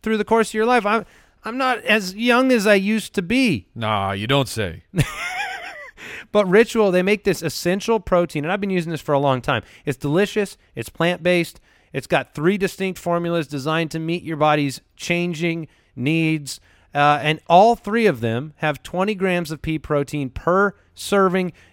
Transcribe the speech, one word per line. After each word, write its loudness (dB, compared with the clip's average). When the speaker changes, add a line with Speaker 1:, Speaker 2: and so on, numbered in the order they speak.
Speaker 1:
through 0
the 0
course 2
of -12
your 0
life. 4
I'm, 0
I'm -8
not 0
as 0
young 4
as 4
I 6
used 0
to 0
be. 0
Speaker 2:
Nah, 0
you -4
don't 2
say. -6
<laughs> 2
Speaker 1:
But 4
Ritual, 4
they 2
make 0
this 0
essential -2
protein, 0
and -4
I've -4
been -4
using -2
this -6
for -2
a 4
long 0
time. -2
It's -4
delicious. -2
It's -10
plant-based. 0
It's -6
got -2
three 2
distinct -4
formulas -2
designed -4
to -6
meet -4
your -8
body's 0
changing -4
needs. -2
Uh, 4
and -2
all 6
three 0
of 2
them -2
have -4
twenty -2
grams -2
of -10
pea -4
protein -4
per 0
serving. 0